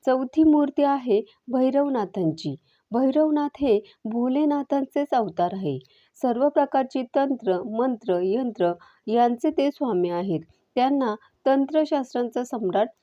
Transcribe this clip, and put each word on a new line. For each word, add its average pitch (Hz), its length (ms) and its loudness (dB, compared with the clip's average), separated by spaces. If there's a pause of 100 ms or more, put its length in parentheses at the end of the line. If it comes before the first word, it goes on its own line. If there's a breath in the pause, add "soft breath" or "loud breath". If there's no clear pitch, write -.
चौथी 262 360 0
मूर्ती 294 400 4
आहे 254 400 2 (260 loud breath)
भैरवनाथांची. 247 1040 0 (380)
भैरवनाथ 294 560 2 (120)
हे 226 200 2 (240 loud breath)
भोलेनाथांचेच 277 1080 -2
अवतार 180 400 0
आहे. 180 260 -4 (440 soft breath)
सर्व 247 260 0
प्रकारची 269 540 0 (140)
तंत्र, 262 460 0
मंत्र, 226 600 -2
यंत्र 196 500 -2 (340 soft breath)
यांचे 240 440 2
ते 294 200 0
स्वामी 180 400 -2
आहेत. 175 300 -4 (340)
त्यांना 254 400 0 (320 soft breath)
तंत्रशास्त्रांचा 269 960 0
सम्राट 214 440 -2 (140)